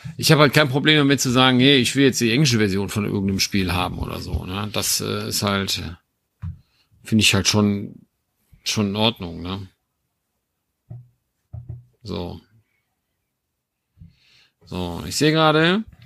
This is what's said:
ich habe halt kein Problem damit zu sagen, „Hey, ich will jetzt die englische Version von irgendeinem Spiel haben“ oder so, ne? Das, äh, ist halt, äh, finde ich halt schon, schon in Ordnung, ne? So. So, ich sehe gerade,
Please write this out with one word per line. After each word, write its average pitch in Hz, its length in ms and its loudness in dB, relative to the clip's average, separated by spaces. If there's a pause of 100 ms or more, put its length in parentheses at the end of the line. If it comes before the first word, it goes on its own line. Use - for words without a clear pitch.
(180)
ich 120 140 2
habe 151 100 6
halt 143 120 4
kein 151 160 2
Problem 143 280 2
damit 139 220 4
zu 131 120 0
sagen, 127 280 4
„Hey, 139 180 6
ich 120 180 0
will 139 100 4
jetzt 123 160 2
die 113 100 2
englische 123 280 2
Version 98 300 0
von 104 160 -4
irgendeinem 98 360 -2
Spiel 92 320 -2
haben“ 87 240 -4
oder 82 240 -8
so, 85 240 -6
ne? 98 260 -6
Das, 104 300 -4
äh, 104 260 -6
ist 107 160 -6
halt, 98 360 -2
äh, 85 160 -10 (1080)
finde 110 200 2
ich - 100 2
halt 98 140 0
schon, 104 480 0 (680)
schon 104 260 -2
in 98 60 -6
Ordnung, 101 460 -2
ne? 95 260 -8 (2250)
So. 87 360 -8 (2250)
So, 87 400 -8
ich - 100 -8
sehe 151 140 4
gerade, 160 520 2 (220)